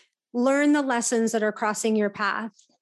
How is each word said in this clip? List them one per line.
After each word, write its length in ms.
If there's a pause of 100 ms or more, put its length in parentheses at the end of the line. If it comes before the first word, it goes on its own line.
(340)
Learn 380
the 100
lessons 480
that 140
are 80
crossing 420
your 160
path. 400 (320)